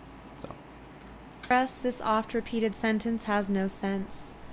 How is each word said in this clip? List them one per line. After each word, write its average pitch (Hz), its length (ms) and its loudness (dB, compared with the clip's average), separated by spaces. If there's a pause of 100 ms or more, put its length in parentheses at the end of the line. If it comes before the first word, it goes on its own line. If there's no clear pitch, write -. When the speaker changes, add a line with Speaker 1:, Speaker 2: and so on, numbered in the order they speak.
(400)
Speaker 1:
So. - 100 -10 (920)
Speaker 2:
For - 100 4
us, 254 200 6
this - 280 0
oft-repeated 220 760 2
sentence 220 500 2
has 202 240 4
no 196 180 4
sense. 196 680 -2 (200)